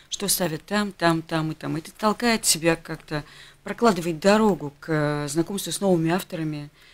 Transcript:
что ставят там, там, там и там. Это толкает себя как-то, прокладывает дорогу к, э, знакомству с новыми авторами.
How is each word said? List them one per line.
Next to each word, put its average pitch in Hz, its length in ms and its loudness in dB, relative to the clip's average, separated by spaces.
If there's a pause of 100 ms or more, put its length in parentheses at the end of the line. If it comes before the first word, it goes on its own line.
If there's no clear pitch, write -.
что - 180 -6
ставят 160 380 -2
там, 202 260 -2
там, 165 300 2
там 160 320 -2
и - 20 -12
там. 143 220 -6
Это - 160 -10
толкает 220 520 0
себя 165 300 2
как-то, 156 480 -8 (400)
прокладывает 175 560 0
дорогу 196 600 4
к, - 100 -18
э, 147 380 0
знакомству 165 460 -4
с - 80 -6
новыми 175 300 4
авторами. 156 580 -4 (240)